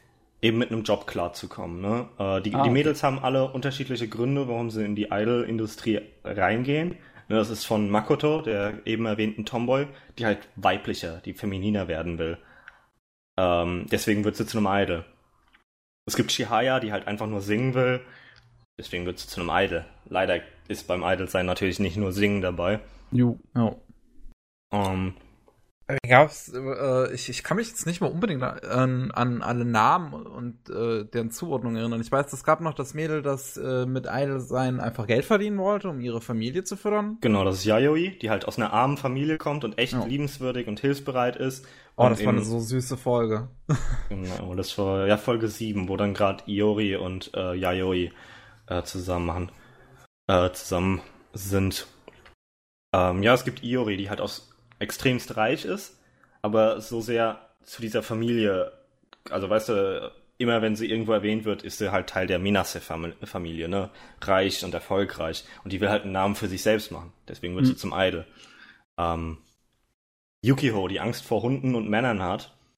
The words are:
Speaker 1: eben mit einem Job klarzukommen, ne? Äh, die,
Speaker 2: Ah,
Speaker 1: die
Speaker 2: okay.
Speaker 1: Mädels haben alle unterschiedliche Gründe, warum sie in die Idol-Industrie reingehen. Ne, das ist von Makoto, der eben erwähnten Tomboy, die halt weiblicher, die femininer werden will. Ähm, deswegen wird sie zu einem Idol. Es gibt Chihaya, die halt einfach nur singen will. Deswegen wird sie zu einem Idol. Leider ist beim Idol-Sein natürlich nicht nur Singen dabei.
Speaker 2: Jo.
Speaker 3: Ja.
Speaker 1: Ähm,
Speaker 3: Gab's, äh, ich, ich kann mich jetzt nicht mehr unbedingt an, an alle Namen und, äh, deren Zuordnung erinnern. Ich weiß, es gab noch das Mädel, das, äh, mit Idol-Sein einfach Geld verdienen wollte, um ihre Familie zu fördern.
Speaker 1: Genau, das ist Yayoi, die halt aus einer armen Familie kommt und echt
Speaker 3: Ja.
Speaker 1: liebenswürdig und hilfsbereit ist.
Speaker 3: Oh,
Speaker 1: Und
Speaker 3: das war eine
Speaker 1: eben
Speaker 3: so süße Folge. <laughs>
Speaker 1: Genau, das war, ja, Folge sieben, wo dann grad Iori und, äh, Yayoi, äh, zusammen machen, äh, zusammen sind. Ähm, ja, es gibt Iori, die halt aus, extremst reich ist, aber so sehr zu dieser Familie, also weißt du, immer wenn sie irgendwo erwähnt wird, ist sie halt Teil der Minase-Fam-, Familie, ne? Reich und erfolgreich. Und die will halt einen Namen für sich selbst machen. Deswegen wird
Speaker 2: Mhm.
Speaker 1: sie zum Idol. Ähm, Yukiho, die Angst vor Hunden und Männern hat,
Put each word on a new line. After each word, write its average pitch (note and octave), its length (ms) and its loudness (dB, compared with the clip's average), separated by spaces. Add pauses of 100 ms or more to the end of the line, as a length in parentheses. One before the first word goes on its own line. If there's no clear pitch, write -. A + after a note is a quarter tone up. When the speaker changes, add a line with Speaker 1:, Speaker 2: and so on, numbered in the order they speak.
(420)
Speaker 1:
eben A#2 160 4
mit A#2 140 0
einem A2 120 -2
Job G2+ 220 0
klarzukommen, F2 720 -8
ne? A2 280 -2 (100)
Äh, F#2+ 240 0
die, G#2 120 -4
Speaker 2:
Ah, C3+ 100 4
Speaker 1:
die A#2+ 60 4
Speaker 2:
okay. - 0 -
Speaker 1:
Mädels C#3+ 340 2
haben C3+ 160 2
alle C3 320 2
unterschiedliche C3 560 -4
Gründe, B2+ 400 0
warum A#2 220 -2
sie A2 140 -2
in G#2 120 -2
die G#2 160 -2
Idol-Industrie A2 880 0 (240)
reingehen. B2+ 720 0 (340)
Ne, G#2+ 60 2
das A2 140 2
ist A2 160 -6
von G#2+ 240 2
Makoto, D3 500 2
der G#2+ 460 -2
eben A2+ 180 0
erwähnten G#2+ 400 -2
Tomboy, B2 420 0 (320)
die A#2 60 -2
halt G#2 320 0
weiblicher, F#2 680 -2
die F2+ 80 -8
femininer G2 520 -2
werden E2 320 -4
will. E2 200 -4 (1000)
Ähm, F2 520 2
deswegen G#2 340 2
wird G#2 120 0
sie A2+ 100 -2
zu A2+ 120 -4
einem G#2 120 2
Idol. F#2 340 0 (1000)
Es - 100 -6
gibt A#2 140 2
Chihaya, B2 500 2
die A2 120 -4
halt G2 140 -4
einfach G#2 200 -4
nur G#2+ 160 -4
singen A2+ 320 0
will. B2+ 260 2 (760)
Deswegen F2 280 -6
wird F2+ 120 -6
sie - 100 -14
zu - 140 -8
einem E2+ 100 -2
Idol. E2+ 320 2 (240)
Leider F#2 320 2 (280)
ist - 200 -8
beim F2+ 160 0
Idol-Sein F2+ 420 0
natürlich F2+ 340 0
nicht F#2 180 0
nur G2 140 0
Singen G2+ 280 2
dabei. F2+ 400 0 (320)
Speaker 2:
Jo. B2 260 4 (160)
Speaker 3:
Ja. A#2 220 2 (960)
Speaker 1:
Ähm, F#2+ 420 0 (920)
Speaker 3:
Gab's, C3 480 6
äh, C3 600 0
ich, - 160 -8
ich - 120 -8
kann - 140 0
mich A3+ 120 -2
jetzt - 180 -8
nicht F3 160 -2
mehr D3 100 2
unbedingt E3 300 0
an, B2+ 680 0
an A#2+ 320 0
alle A#2+ 220 0
Namen C3+ 480 4
und, - 560 -12
äh, A2 380 -2
deren A2+ 240 -4
Zuordnung A#2+ 460 -4
erinnern. A#2 260 -2
Ich A2+ 100 -6
weiß, C#3 220 2
es - 100 -10
gab D#3 160 4
noch D#3+ 140 -4
das C3+ 180 -6
Mädel, D#3 300 -2
das, C3+ 340 -4
äh, B2+ 300 0
mit B2+ 200 -4
Idol-Sein B2+ 760 -2
einfach A2+ 260 -4
Geld A#2 180 4
verdienen G#3 320 2
wollte, G3 320 0
um C#3+ 120 -6
ihre A#2 200 -4
Familie B2 440 -2
zu G3 120 -8
fördern. G#3 460 -2
Speaker 1:
Genau, G#2+ 200 4
das F#2+ 180 2
ist F#2+ 40 -4
Yayoi, D3+ 540 4
die A2 100 -4
halt G#2 160 0
aus - 140 -6
einer A2+ 160 0
armen C3 240 4
Familie C#3+ 400 0
kommt D3 260 -4
und G#2+ 140 -6
echt B2 160 0
Speaker 3:
Ja. A#2+ 100 0
Speaker 1:
liebenswürdig C3 640 -4
und G#2 100 -4
hilfsbereit C3+ 580 0
ist. C3+ 300 -4 (300)
Speaker 3:
Oh, A#2 80 6
Speaker 1:
Und B2 60 8
Speaker 3:
das G#2 120 0
war G#2+ 120 4
eine A#2 80 2
Speaker 1:
eben - 20 0
Speaker 3:
so A2+ 160 -2
süße B2+ 380 -4
Folge. A#2 500 0 (180)
<laughs> C#3+ 120 2 (320)
Speaker 1:
Genau, F#2 440 -6
das F#2 220 -4
war, G2 300 2
ja, G#2 100 6
Folge A2+ 320 0
sieben, G#2 400 -4
wo F#2+ 80 -2
dann G2+ 160 2
grad G2 360 0
Iori G#2 480 2
und, F#2 380 -6
äh, F#2 200 -4
Yayoi, F#2 560 0 (560)
äh, F2+ 160 -4
zusammen F2+ 440 -4
machen, F2 260 -4 (760)
äh, F2+ 240 4
zusammen F#2 480 0 (320)
sind. G2 540 -2 (1080)
Ähm, F#2 280 4
ja, A#2 120 8
es B2+ 100 2
gibt - 180 -6
Iori, A#2+ 340 0
die G2 140 -4
halt G#2 100 -6
aus, - 300 -8 (280)
extremst A2+ 580 -2
reich A2+ 280 0
ist, - 340 -8 (420)
aber A2 400 4
so A#2 200 -6
sehr A2+ 400 0 (240)
zu - 180 -16
dieser A2 220 -2
Familie, A2 680 0 (560)
also F#2+ 220 -2
weißt A2 200 2
du, F#2+ 420 0 (260)
immer A#2 240 2
wenn A2 140 2
sie A2 120 -4
irgendwo A2+ 240 0
erwähnt G#2+ 320 2
wird, G#2 200 -2
ist - 140 -10
sie G2 120 -2
halt F#2 180 0
Teil F#2 200 -2
der F2+ 100 2
Minase-Fam-, F2 760 0 (120)
Familie, E2 440 -8
ne? F#2+ 220 -2 (320)
Reich F#2+ 420 2
und F2+ 80 -6
erfolgreich. E2+ 720 -2 (200)
Und F#2+ 80 -8
die F#2+ 80 -4
will G2+ 100 2
halt G#2 140 0
einen G2 80 -6
Namen G2 240 2
für G#2+ 120 -6
sich F2+ 140 -6
selbst G#2+ 300 2
machen. E2 200 -14 (140)
Deswegen F2 300 -8
wird C3 100 4
Speaker 2:
Mhm. C3 40 6
Speaker 1:
sie B2+ 60 -2
zum - 160 -6
Idol. F2+ 320 0 (760)
Ähm, E2 400 -2 (1080)
Yukiho, A#2+ 440 2
die F#2+ 120 -2
Angst A2+ 240 -4
vor G#2+ 180 0
Hunden C3 320 0
und A2 160 -2
Männern A2 320 2
hat, F#2 340 -4 (220)